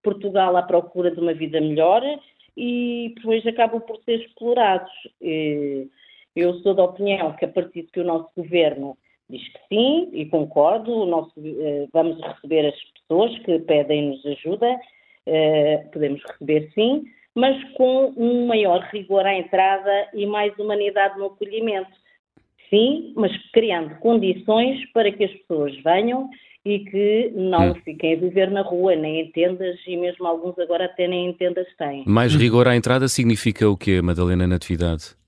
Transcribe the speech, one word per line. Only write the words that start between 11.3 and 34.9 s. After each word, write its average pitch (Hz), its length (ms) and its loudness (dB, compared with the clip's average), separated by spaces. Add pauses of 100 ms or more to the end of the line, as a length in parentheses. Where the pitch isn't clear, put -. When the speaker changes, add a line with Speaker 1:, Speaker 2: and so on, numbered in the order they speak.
Speaker 1:
eh, 151 560 -6
vamos 160 280 0
receber 147 460 -2
as 143 80 -2 (260)
pessoas 220 380 0
que 165 200 -2
pedem-nos 147 680 0
ajuda, 208 540 -4 (480)
eh, 151 680 2
podemos 143 300 -2
receber 156 500 -2
sim, 254 300 0 (320)
mas 269 260 2 (120)
com 262 440 2
um 240 300 2
maior 202 340 2 (100)
rigor 190 340 0
à 196 120 2
entrada 190 760 2
e 202 120 -4
mais 208 320 -2
humanidade 202 600 0
no 196 100 -6
acolhimento. 202 640 -6 (800)
Sim, 254 460 2
mas 202 160 2 (200)
criando 175 480 0
condições 220 800 2 (140)
para 214 180 2
que 202 140 0
as 190 60 -8
pessoas 147 520 -4
venham 233 460 2 (340)
e 202 160 -2
que 202 560 0
não 180 360 2
Speaker 2:
Hum. 175 120 -4
Speaker 1:
fiquem 160 300 -2
a 165 60 0
viver 185 320 0
na 202 100 -2
rua, 180 340 0
nem 156 260 -4
em 160 100 -10
tendas, 180 460 -2 (100)
e 180 100 -6
mesmo 180 300 -6
alguns 170 320 -6
agora 170 260 -2
até 180 220 -4
nem 180 220 -4
em 180 40 -8
tendas 180 340 -4 (100)
têm. 143 280 -8
Speaker 2:
Mais 117 300 4
Speaker 3:
Hum. 151 40 4
Speaker 2:
rigor 120 280 4
à 123 80 4
entrada 127 320 2
significa 117 600 2
o 101 60 4
quê, 92 260 2
Madalena 90 460 2
Natividade? 85 680 -2 (120)